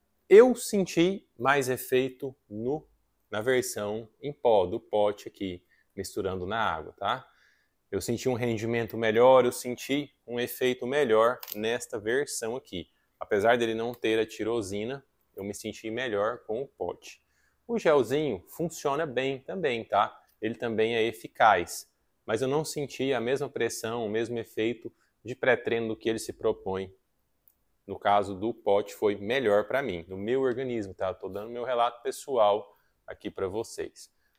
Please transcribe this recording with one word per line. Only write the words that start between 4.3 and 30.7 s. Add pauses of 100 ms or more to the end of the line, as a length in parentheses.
pó,
do
pote
aqui, (320)
misturando
na
água,
tá? (640)
Eu
senti
um
rendimento
melhor,
eu
senti (120)
um
efeito
melhor (160)
nesta
versão
aqui. (320)
Apesar
dele
não
ter
a
tirosina, (320)
eu
me
senti
melhor
com
o
pote. (440)
O
gelzinho
funciona
bem
também,
tá? (240)
Ele
também
é
eficaz, (360)
mas
eu
não
senti
a
mesma
pressão,
o
mesmo
efeito (320)
de
pré-treino
do
que
ele
se
propõe. (920)
No
caso
do
pote
foi
melhor
pra
mim,
no
meu
organismo,